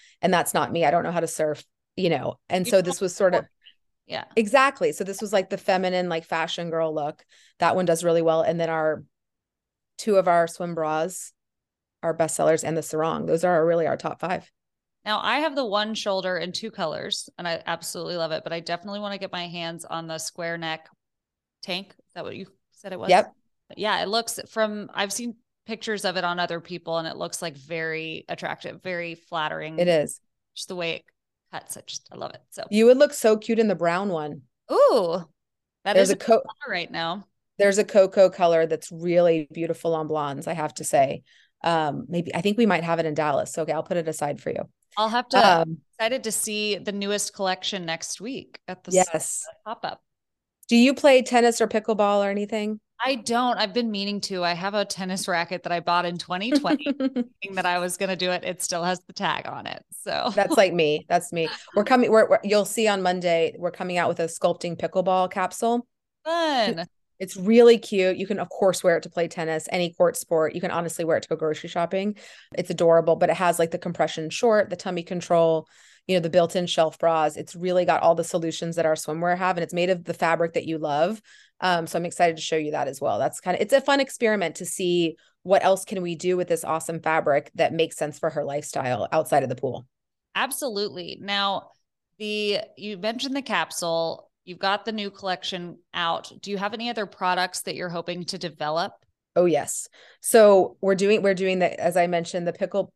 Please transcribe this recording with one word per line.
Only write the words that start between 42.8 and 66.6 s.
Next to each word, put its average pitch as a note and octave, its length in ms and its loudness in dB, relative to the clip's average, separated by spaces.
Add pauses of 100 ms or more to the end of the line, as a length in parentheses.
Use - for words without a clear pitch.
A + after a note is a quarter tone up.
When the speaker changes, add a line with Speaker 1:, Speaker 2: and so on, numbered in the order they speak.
Speaker 1:
have E3 160 0
it D#3+ 60 -2
in D3+ 80 -4
Dallas. D3+ 380 0
So, E3 100 -2
okay, D3+ 100 -2
I'll D#3 100 -4
put F3 160 -4
it D#3+ 100 -4
aside D3 320 -4
for - 100 -6
you. - 160 -6 (300)
Speaker 2:
I'll A3 140 2
have B3 180 -2
to, - 100 4
Speaker 1:
Um, E3 400 6 (160)
Speaker 2:
excited A#3 300 -2
to A3 80 -4
see G#3 440 -4
the - 160 -8
newest G3+ 420 -4
collection F#3 520 -4
next E3 340 -8
week A#3 460 -12
at F#3 180 -14
the F3+ 60 -14
s-, F3+ 220 4
Speaker 1:
Yes. - 340 -6 (180)
Speaker 2:
pop-up. - 380 -10 (640)
Speaker 1:
Do A#3 80 4
you B3+ 180 8
play C4 280 6
tennis A#3 380 4
or A3 80 2
pickleball G#3 560 2
or G3 60 -2
anything? G#3 500 -4 (240)
Speaker 2:
I C4 120 0
don't. A#3 420 0
I've G3+ 160 -2
been A#3 160 -2
meaning G3+ 320 -4
to. F#3 220 -4
I E3+ 80 2
have F#3 220 -4
a G#3 100 0
tennis F#3+ 420 -6
racket F3 380 -4
that E3+ 80 -4
I E3+ 80 0
bought F3 240 0
in F3 140 -4
twenty G3 340 -6
twenty, D4 320 0
Speaker 1:
<laughs> C#4+ 80 -2
Speaker 2:
thinking B3+ 600 -6
that F#3 120 -2
I F3+ 140 0
was F3+ 160 -4
gonna F#3+ 180 -2
do F3+ 160 -2
it. F3+ 140 -4
It F3+ 180 -8
still F3 220 -4
has F3+ 240 -2
the F#3+ 40 -20
tag F3 360 -4
on - 180 -12
it. - 240 -12
So - 420 -4
Speaker 1:
That's G3 240 0
like F#3+ 160 6
me. D#3 360 2
That's F3 240 0
me. E3 160 -2 (260)
We're G#3 80 4
coming, A#3+ 300 2
we're, A3 160 6
we're, G#3 160 6
you'll G3+ 200 2
see A3 220 -2
on G3 160 2
Monday, F3 560 0
we're F3 140 -4
coming F3+ 260 -6
out E3+ 100 2
with E3+ 120 -2
a E3 60 -2
sculpting E3+ 520 -2
pickleball F#3 540 0
capsule. A#3 520 -2 (400)
Speaker 2:
Fun. D4 640 -2 (320)